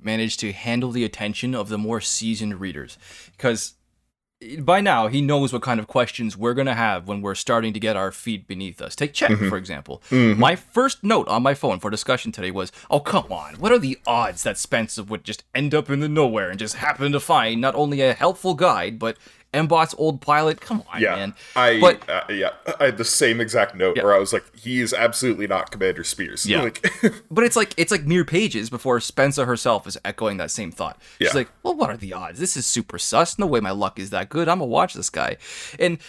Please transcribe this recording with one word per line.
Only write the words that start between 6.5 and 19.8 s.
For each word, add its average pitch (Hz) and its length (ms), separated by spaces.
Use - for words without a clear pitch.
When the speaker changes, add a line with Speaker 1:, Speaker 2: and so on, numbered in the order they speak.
Speaker 1:
gonna 135 200
have 104 320
when 101 140
we're 101 160
starting 113 380
to 107 40
get 110 160
our 95 160
feet 104 380
beneath 95 320
us. - 160
Take 143 160
Chet, - 180
Speaker 2:
Mm-hmm. 104 200
Speaker 1:
for 101 80
example. 78 520
Speaker 2:
Mm-hmm. 117 300
Speaker 1:
My 147 160
first - 480
note 208 240
on 113 140
my 135 120
phone 117 240
for 104 120
discussion 117 420
today 92 180
was, 92 220
"Oh, 147 100
come 147 300
on. 76 260
What 208 140
are 247 80
the 135 280
odds 117 380
that 104 140
Spencer 113 460
would 104 200
just - 200
end 139 200
up 151 160
in 143 100
the 151 80
nowhere 120 420
and 95 80
just 107 180
happen 147 360
to 143 80
find 117 400
not 131 160
only 143 240
a 131 140
helpful 180 400
guide, 113 440
but 113 200
Mbot's 160 460